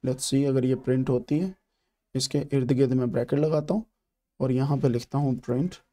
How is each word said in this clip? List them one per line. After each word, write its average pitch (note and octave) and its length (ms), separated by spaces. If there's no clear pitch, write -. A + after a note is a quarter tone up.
Let's C3 200
see C#3 240
अगर C3 160
ये C3 100
प्रिंट C3 360
होती B2+ 280
है। F#3 160
इसके C3 240
इर्द C3+ 200
गिर्द C3 200
मैं B2+ 200
ब्रैकेट B2 260
लगाता D#3 360
हूँ A3 100
और C3 120
यहाँ C3+ 260
पे C3 100
लिखता A#2+ 300
हूँ C3+ 200
प्रिंट। C3 360